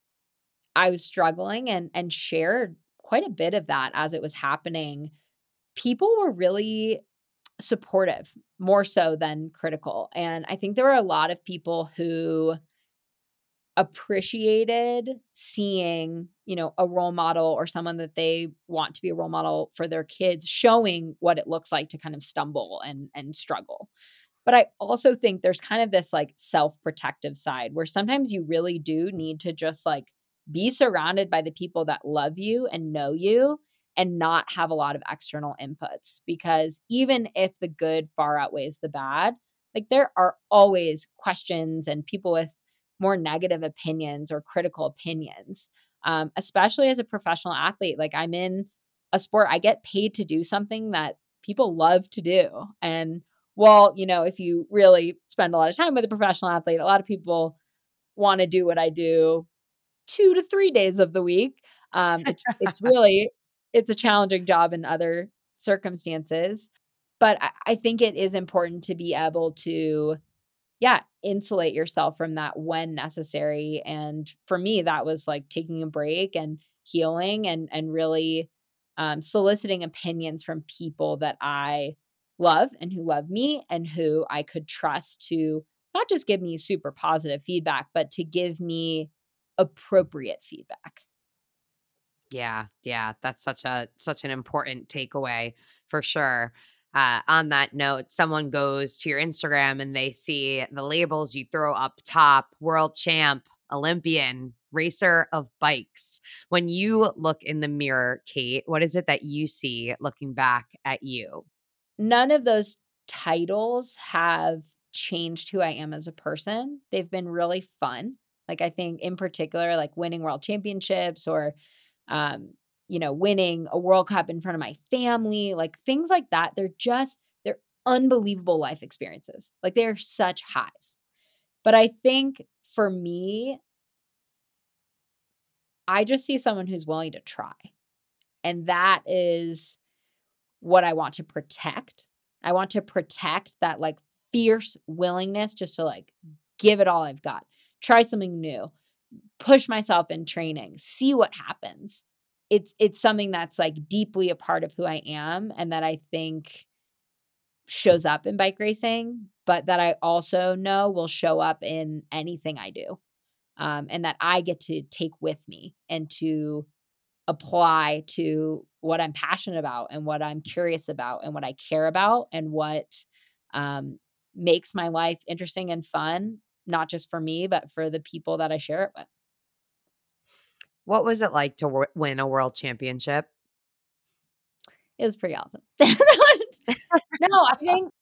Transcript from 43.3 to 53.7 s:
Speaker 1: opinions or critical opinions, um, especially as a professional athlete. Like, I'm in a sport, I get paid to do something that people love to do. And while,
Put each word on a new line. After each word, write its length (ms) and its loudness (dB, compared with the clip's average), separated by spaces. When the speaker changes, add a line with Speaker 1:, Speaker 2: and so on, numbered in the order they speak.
Speaker 1:
opinions 640 -6
or 100 -4
critical 460 -4
opinions, 840 -10
um, 320 -2
especially 520 4
as 120 2
a 40 -4
professional 480 -4
athlete. 460 -2
Like, 160 -2
I'm 180 -2
in 340 -4
a 60 2
sport, 320 4
I 80 2
get 240 2
paid 320 -2
to 100 -4
do 200 -2
something 480 -4
that 260 -4
people 320 0
love 360 6
to 120 -8
do. 260 4
And 420 -4
while, 420 10